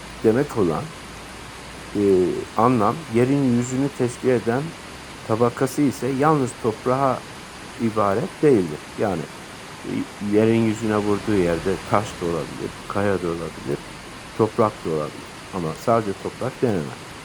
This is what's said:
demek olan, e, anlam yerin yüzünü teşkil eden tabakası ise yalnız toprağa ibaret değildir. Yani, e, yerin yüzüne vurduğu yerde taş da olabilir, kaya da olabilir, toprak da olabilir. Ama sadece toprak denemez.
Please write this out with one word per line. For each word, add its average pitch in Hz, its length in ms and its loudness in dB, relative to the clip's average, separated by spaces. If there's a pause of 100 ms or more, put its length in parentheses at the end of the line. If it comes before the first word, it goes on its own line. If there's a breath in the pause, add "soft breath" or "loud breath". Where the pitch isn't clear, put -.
(240)
demek 120 340 4
olan, 82 260 2 (1120)
e, 104 60 2 (560)
anlam 113 380 4 (180)
yerin 127 440 4
yüzünü 127 400 0
teşkil 123 320 0
eden 117 320 2 (680)
tabakası 120 540 2
ise 123 260 2 (120)
yalnız 143 300 4 (140)
toprağa 127 560 2 (640)
ibaret 104 600 0
değildir. 95 380 4 (200)
Yani, 95 220 0 (640)
e, 95 60 -6 (460)
yerin 113 240 6
yüzüne 107 360 2
vurduğu 104 380 2
yerde 85 380 2 (160)
taş 104 160 2 (160)
da 90 40 -2
olabilir, 85 460 -4 (160)
kaya 101 260 0
da 87 140 0
olabilir, 82 500 -4 (600)
toprak 107 340 4 (140)
da 87 40 -2
olabilir. 76 360 -4 (300)
Ama 87 120 -2 (180)
sadece 113 260 2 (120)
toprak - 380 -6
denemez. 101 220 2 (420)